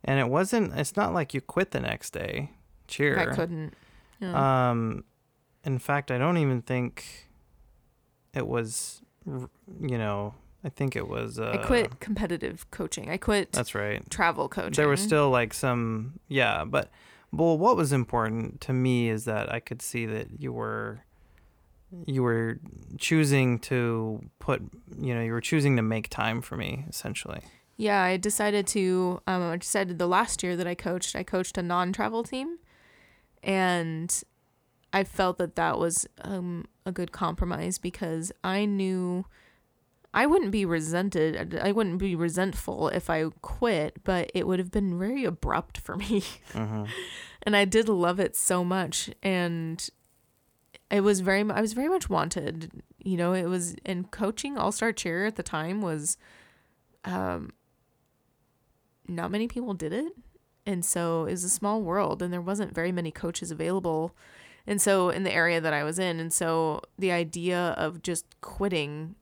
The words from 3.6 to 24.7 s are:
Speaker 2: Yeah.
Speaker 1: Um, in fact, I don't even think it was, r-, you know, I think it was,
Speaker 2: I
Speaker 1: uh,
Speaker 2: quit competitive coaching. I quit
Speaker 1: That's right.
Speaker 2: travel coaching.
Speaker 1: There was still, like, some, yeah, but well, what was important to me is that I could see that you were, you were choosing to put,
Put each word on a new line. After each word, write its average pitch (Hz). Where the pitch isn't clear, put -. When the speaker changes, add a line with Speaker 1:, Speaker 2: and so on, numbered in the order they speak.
Speaker 2:
Yeah. 135
Speaker 1:
Um, 113
in 131
fact, 143
I 123
don't 170
even 131
think -
it 123
was, 113
r-, 127
you 127
know, 104
I -
think 139
it -
was, 117
Speaker 2:
I 110
Speaker 1:
uh, -
Speaker 2:
quit 233
competitive 180
coaching. -
I 180
quit 202
Speaker 1:
That's -
right. 104
Speaker 2:
travel 170
coaching. -
Speaker 1:
There 151
was 143
still, 151
like, 120
some, 120
yeah, 113
but -
well, 160
what 226
was 147
important 113
to 135
me 127
is 110
that 107
I 113
could -
see 117
that 110
you 131
were, 110
you 131
were 113
choosing 139
to 113
put, -